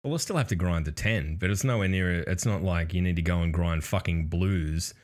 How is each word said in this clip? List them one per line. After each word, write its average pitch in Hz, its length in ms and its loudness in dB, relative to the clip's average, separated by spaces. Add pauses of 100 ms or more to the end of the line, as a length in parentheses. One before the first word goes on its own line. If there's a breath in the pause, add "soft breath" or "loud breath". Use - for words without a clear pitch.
Well, 139 80 -4
they'll 165 80 -2
still 190 180 -2
have 127 120 0
to 95 60 0
grind 85 300 0
the 76 60 -4
ten, 82 460 -2
but 92 120 0
it's 101 140 0
nowhere 113 240 2
near, 92 340 2
it's - 240 -2
not 101 160 0
like 85 320 0
you 90 80 2
need 90 140 2
to 85 60 0
go 87 200 2
and 85 120 2
grind 82 300 0
fucking 85 440 0
blues 85 680 0 (100 soft breath)